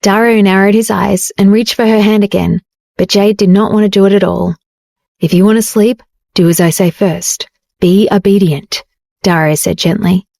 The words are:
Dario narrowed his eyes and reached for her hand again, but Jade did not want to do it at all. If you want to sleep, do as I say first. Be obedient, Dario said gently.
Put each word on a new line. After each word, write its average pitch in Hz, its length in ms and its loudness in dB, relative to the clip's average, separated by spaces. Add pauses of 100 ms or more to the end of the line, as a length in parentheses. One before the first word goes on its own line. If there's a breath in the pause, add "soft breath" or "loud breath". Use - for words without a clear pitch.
Dario 220 400 2
narrowed 196 320 2
his 220 160 0
eyes 202 480 -4
and 196 140 2
reached 226 240 0
for 240 100 -2
her 220 160 2
hand 214 220 2
again, 175 360 -2 (380)
but 180 100 -2
Jade 202 300 0
did 208 120 0
not 202 220 2
want 214 120 0
to 214 60 2
do 196 160 2
it 196 80 2
at 202 100 2
all. 175 320 -2 (640)
If 160 120 -2
you 180 140 2
want 214 120 2
to 226 40 0
sleep, 226 400 -2 (320)
do 170 160 0
as 170 100 0
I 170 120 2
say 180 180 0
first. - 580 -4 (320)
Be 190 320 2
obedient, 190 720 -2 (380)
Dario 160 320 0
said 165 240 -4
gently. 180 500 -2 (120)